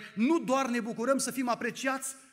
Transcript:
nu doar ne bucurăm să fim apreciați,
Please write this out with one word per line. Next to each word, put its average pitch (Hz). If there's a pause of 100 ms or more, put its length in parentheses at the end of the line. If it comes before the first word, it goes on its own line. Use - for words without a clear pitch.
(140)
nu 277
doar 262
ne 240
bucurăm 233
să 247
fim 247
apreciați, 240 (180)